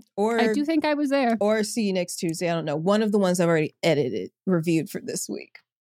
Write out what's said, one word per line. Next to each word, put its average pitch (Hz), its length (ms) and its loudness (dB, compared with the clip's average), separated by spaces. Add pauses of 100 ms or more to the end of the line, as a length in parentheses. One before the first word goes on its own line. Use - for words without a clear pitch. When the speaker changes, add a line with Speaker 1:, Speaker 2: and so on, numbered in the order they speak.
(160)
Speaker 1:
Or 226 240 0
Speaker 2:
I 226 120 2
do 294 120 0
think 311 200 0
I 302 100 0
was 285 160 -2
there. 262 300 2
Speaker 1:
Or 214 240 2
See 214 180 -4
You 202 100 0
Next 180 240 -2
Tuesday. 170 320 -4
I 170 60 0
don't 165 100 -4
know. 151 120 -2
One 196 260 2
of 214 100 0
the 214 60 2
ones 180 220 2
I've 170 80 4
already 160 340 2
edited, 131 480 0 (160)
reviewed 165 420 2
for - 120 -10
this - 280 -8
week - 300 -12 (280)